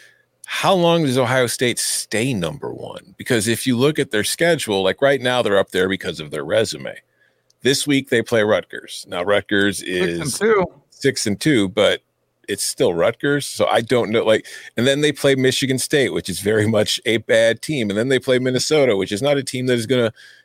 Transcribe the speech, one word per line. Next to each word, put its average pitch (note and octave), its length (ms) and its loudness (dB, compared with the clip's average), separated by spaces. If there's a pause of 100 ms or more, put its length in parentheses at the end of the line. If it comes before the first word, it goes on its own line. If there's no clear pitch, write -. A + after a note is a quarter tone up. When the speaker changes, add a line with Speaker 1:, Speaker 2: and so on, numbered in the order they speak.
(460)
Speaker 1:
how - 280 0
long E3+ 300 4
does B2+ 120 0
Ohio B2+ 300 2
State A#2+ 320 -2
stay - 560 -4
number D#2+ 360 -6
one? - 460 -14
Because A2+ 320 -2
if A#2 180 -2
you B2 120 2
look D3 200 2
at C#3+ 120 -2
their G#2+ 140 0
schedule, B2+ 580 0
like, F#2+ 180 0
right C#3 200 4
now B2 200 0
they're G#2 180 2
up F#2+ 120 2
there F#2 180 2
because F2 320 -4
of D2+ 100 -12
their D2 140 -6
resume. D2+ 560 -2 (640)
This C3+ 240 0
week C#3 240 0
they A#2+ 100 2
play A2 220 2
Rutgers. - 680 -2
Now F2+ 140 -6
Rutgers G2+ 600 0
is F#2 360 -2 (160)
Speaker 2:
Six - 80 -8
and G#3+ 80 2
two. G3+ 140 2 (260)
Speaker 1:
six - 360 -4
and G2+ 140 -2
two, A2+ 300 2
but F#2 320 2 (440)
it's G2+ 160 -6
still A#2 300 0
Rutgers. A#2 540 0
So - 200 -2
I A#2+ 140 2
don't A#2 300 0
know. A2 120 0
Like, A2 240 2 (300)
and A#2 100 0
then C#3 140 2
they D3 120 2
play C#3 220 2
Michigan C3 440 0
State, B2+ 340 0
which - 160 -6
is F2 120 -6
very G#2+ 260 2
much G#2+ 400 0
a A2 100 2
bad A2+ 460 2
team. B2+ 260 -4
And G2 100 -2
then B2 120 0
they B2+ 80 4
play B2+ 200 0
Minnesota, B2+ 600 2
which F#2+ 140 -4
is G#2 100 -4
not C#3+ 160 2
a C3 40 -4
team B2+ 240 -8
that B2 120 2
is A2+ 80 -4
gonna, A#2+ 260 0 (320)